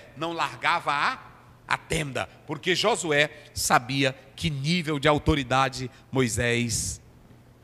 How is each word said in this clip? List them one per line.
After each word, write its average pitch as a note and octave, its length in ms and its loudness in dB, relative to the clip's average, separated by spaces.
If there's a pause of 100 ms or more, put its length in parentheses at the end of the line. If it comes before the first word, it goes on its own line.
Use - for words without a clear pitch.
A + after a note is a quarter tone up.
(180)
não E3 160 -6
largava D3 580 -2
a, E3 280 -2 (480)
a C3 100 -2
tenda, C3+ 500 -4 (180)
porque D#3 300 -2
Josué D#3 540 2 (240)
sabia C3+ 600 0 (200)
que E3 140 -4
nível D3 500 -2
de C#3 80 2
autoridade C3+ 840 2 (220)
Moisés A#2+ 880 0 (640)